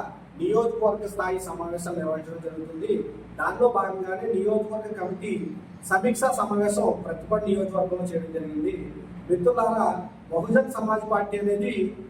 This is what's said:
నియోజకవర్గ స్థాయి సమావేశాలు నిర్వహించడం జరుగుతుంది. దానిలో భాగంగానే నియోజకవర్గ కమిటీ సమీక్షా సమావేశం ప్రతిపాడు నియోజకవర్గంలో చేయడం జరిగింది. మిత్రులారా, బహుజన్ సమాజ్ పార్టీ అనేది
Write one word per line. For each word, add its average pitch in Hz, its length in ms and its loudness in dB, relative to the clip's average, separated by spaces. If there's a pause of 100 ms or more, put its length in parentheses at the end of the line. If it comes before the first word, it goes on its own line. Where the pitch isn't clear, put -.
(380)
నియోజకవర్గ 214 680 2
స్థాయి 185 340 -2
సమావేశాలు 170 560 -6
నిర్వహించడం 160 480 -4
జరుగుతుంది. 160 500 -4 (460)
దానిలో 190 300 4
భాగంగానే 190 640 -2
నియోజకవర్గ 214 640 0
కమిటీ 180 340 -4 (560)
సమీక్షా 208 420 4
సమావేశం 208 760 2
ప్రతిపాడు 208 400 -2
నియోజకవర్గంలో 185 600 2
చేయడం 160 260 -4
జరిగింది. - 440 -2 (540)
మిత్రులారా, 220 800 4 (220)
బహుజన్ 220 400 4
సమాజ్ 214 400 0
పార్టీ 208 260 2
అనేది 202 380 2 (340)